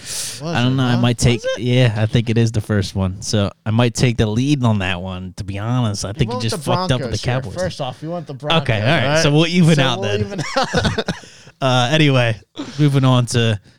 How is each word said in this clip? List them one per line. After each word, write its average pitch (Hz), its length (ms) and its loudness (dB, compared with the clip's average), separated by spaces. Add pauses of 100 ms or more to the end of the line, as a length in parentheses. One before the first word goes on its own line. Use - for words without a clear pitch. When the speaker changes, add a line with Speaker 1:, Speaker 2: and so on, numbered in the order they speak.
Speaker 1:
Was - 420 -10
Speaker 2:
I 156 200 -2
don't 127 120 2
Speaker 1:
it, - 20 0
Speaker 2:
know. 131 80 0
I 123 80 0
Speaker 1:
huh? 120 80 2
Speaker 2:
might 120 180 2
take, 120 240 2
Speaker 1:
Was - 160 -2
it? 98 40 -6
Speaker 2:
yeah, 123 340 2
I 107 100 0
think 117 240 0
it 110 80 2
is 113 140 2
the 107 80 -2
first 101 340 -2
one. 95 280 -2
So 101 280 0 (160)
I 107 60 -4
might 117 220 2
take 120 240 0
the 117 80 4
lead 127 360 0
on 110 160 2
that 90 240 -2
one. 92 360 -8
To 101 60 -8
be 95 140 -8
honest, 110 460 -2
I 95 40 -6
Speaker 1:
You 101 60 -6
Speaker 2:
think 131 160 0
you 247 60 -4
Speaker 1:
went - 60 -4
Speaker 2:
just 113 140 -2
Speaker 1:
the 151 60 -8
Speaker 2:
fucked - 300 0
up 127 80 0
with 123 100 -6
the 113 80 -4
Speaker 1:
Broncos - 60 -8
here. 123 160 -2
Speaker 2:
Cowboys. 101 140 -10
Speaker 1:
First 180 260 -6
off, 127 220 -8
you 156 80 -8
want 170 180 -8
the 143 60 -12
Broncos, 151 280 -2
Speaker 2:
Okay, 107 180 -2
all 107 60 0
right. 143 160 2
Speaker 1:
all 135 120 0
right? 160 80 2
Speaker 2:
So 143 100 2
we'll 160 160 4
even 170 280 6
Speaker 1:
So 143 60 2
Speaker 2:
out 123 180 0
Speaker 1:
we'll 110 100 -2
Speaker 2:
then. 104 100 0
Speaker 1:
even 175 200 -6 (160)
out. - 480 0 (100)
<laughs> - 100 -20 (360)
Speaker 2:
Uh, 127 320 2
anyway, 131 420 4 (420)
moving 139 280 2
on 127 200 4
to 113 360 0 (180)